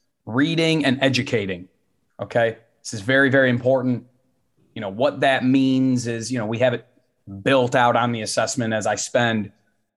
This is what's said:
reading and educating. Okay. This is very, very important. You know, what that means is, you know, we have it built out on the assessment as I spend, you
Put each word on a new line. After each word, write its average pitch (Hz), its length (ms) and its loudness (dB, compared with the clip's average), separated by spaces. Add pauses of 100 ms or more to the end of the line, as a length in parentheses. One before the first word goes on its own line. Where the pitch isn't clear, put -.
(240)
reading 160 600 0
and 131 180 0
educating. 107 680 -2 (520)
Okay. 113 380 -2 (240)
This - 100 -14
is 110 80 -8
very, 135 300 2
very 135 180 4
important. 123 560 0 (680)
You 113 80 -10
know, 98 80 -8
what 135 300 -2
that 131 240 2
means 131 600 2
is, 117 240 -6
you 127 80 -4
know, 107 80 -4
we 113 120 -4
have 123 160 2
it - 120 -8 (560)
built 127 320 2
out 120 220 4
on 120 160 0
the 113 80 -6
assessment 110 540 -4
as 107 120 -2
I 107 80 0
spend, 113 520 -2
you - 40 -16 (460)